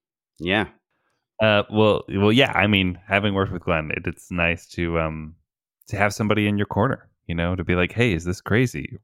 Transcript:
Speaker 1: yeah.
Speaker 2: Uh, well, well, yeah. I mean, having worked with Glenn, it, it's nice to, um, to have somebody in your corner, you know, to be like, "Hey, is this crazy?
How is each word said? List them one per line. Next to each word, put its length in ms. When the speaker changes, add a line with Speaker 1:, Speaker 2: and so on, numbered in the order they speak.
Speaker 1:
yeah. 280
Speaker 2:
Uh, 300
well, 360
well, 240
yeah. 220
I 140
mean, 400
having 260
worked 180
with 120
Glenn, 280
it, 140
it's 260
nice 380
to, 300
um, 360
to 100
have 160
somebody 340
in 100
your 100
corner, 420
you 80
know, 220
to 80
be 120
like, 160
"Hey, 220
is 120
this 160
crazy? 640